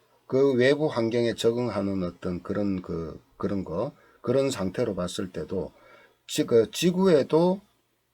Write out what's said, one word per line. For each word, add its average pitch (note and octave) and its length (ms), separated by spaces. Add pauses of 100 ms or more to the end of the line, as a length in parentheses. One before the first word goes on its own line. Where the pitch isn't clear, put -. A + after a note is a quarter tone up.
(260)
그 C3+ 280
외부 C#3+ 340
환경에 A#2 460
적응하는 G2+ 680
어떤 F2+ 400
그런 G2 400
그, E2 380 (160)
그런 G2 280
거, G#2+ 300 (280)
그런 C3+ 280
상태로 G2+ 440
봤을 F2+ 360
때도 E2 420 (540)
지-, - 180
그 A2+ 280
지구에도 F3 880 (540)